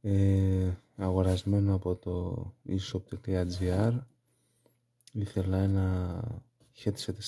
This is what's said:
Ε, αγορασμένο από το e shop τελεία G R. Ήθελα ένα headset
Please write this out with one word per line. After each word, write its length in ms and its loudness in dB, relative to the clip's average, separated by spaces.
Ε, 680 4
αγορασμένο 800 2
από 200 -2
το 580 -6
e 100 -2
shop 240 -4
τελεία 260 0
G 320 2
R. 80 0
Ήθελα 460 -2
ένα 640 0
headset 340 -4